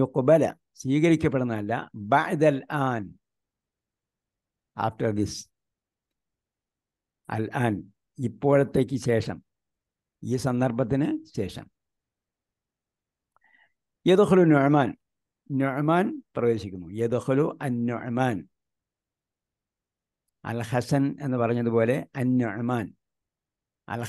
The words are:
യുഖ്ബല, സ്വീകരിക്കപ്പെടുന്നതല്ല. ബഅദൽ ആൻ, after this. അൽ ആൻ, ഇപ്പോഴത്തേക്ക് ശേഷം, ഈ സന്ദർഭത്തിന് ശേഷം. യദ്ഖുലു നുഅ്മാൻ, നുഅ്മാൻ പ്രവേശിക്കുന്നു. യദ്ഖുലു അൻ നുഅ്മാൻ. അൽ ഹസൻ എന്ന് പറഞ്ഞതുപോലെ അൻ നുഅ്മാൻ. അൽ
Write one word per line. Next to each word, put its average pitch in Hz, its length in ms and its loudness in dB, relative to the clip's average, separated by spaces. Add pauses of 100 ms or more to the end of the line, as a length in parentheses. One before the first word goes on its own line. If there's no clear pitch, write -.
യുഖ്ബല, 135 440 4 (360)
സ്വീകരിക്കപ്പെടുന്നതല്ല. 135 960 0 (380)
ബഅദൽ 147 460 4 (280)
ആൻ, 117 180 -2 (1800)
after 113 240 -2 (100)
this. - 140 -2 (2000)
അൽ 110 100 -4 (160)
ആൻ, 113 120 0 (540)
ഇപ്പോഴത്തേക്ക് 139 720 2 (100)
ശേഷം, 107 300 -2 (920)
ഈ 123 60 0 (100)
സന്ദർഭത്തിന് 127 640 0 (280)
ശേഷം. 98 300 -8 (2500)
യദ്ഖുലു 185 420 6
നുഅ്മാൻ, 139 380 4 (720)
നുഅ്മാൻ 151 460 0 (300)
പ്രവേശിക്കുന്നു. 101 520 -2 (120)
യദ്ഖുലു 127 460 0 (200)
അൻ 123 60 -2 (180)
നുഅ്മാൻ. 120 460 -2 (2250)
അൽ 117 100 -6 (100)
ഹസൻ 135 340 0 (200)
എന്ന് 127 180 -4
പറഞ്ഞതുപോലെ 117 540 0 (240)
അൻ 127 80 0 (140)
നുഅ്മാൻ. 117 440 -4 (1080)
അൽ 117 160 -8